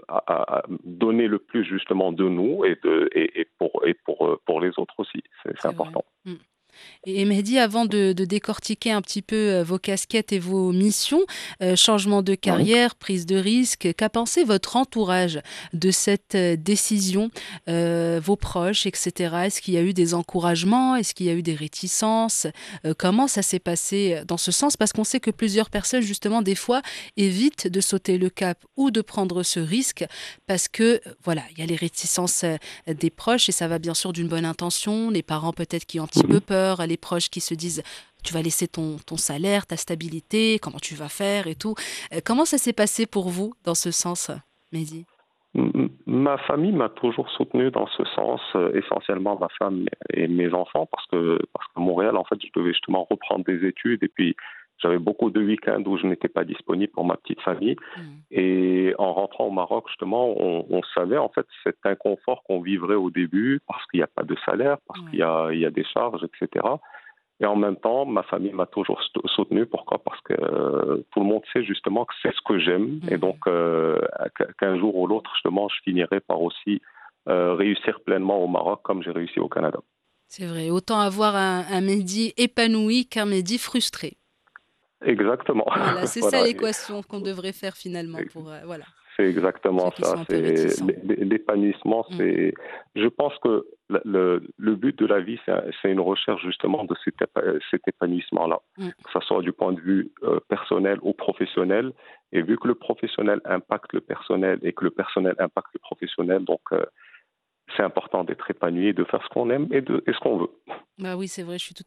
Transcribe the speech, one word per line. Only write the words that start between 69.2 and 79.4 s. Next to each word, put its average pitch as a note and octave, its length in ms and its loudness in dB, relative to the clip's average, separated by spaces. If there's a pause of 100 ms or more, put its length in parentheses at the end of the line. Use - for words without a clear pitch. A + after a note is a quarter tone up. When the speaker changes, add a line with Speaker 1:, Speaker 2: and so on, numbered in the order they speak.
Speaker 1:
soutenu. G#2+ 360 2
Pourquoi ? - 320 -2
Parce - 240 -8
que, - 120 -4
euh, C#2+ 800 0
tout G#2+ 100 2
le G2 40 4
monde G#2 160 2 (120)
sait B2+ 100 2
justement G2+ 420 -2
que - 160 -10
c'est - 140 -2
ce - 120 -6
que G2+ 120 2
j'aime. G#2 400 2 (100)
Et G2 60 2
Speaker 2:
Mhm. E2+ 40 -2
Speaker 1:
donc, F#2 180 0 (100)
euh, E2 520 4 (380)
qu-, - 220 -2
qu'un F#2+ 180 2
jour G2 180 2
ou F2+ 120 2
l'autre, G#2+ 260 -2
justement, G2+ 360 0
je - 160 -6
finirai F2+ 340 2
par F2 240 -2
aussi, G2 400 -2 (460)
euh, F2+ 260 2
réussir G2+ 460 0
pleinement F#2+ 420 0
au F2+ 40 2
Maroc F2+ 360 0
comme F#2+ 180 -2
j'ai E2+ 100 -8
réussi E2+ 280 -4
au E2+ 100 -2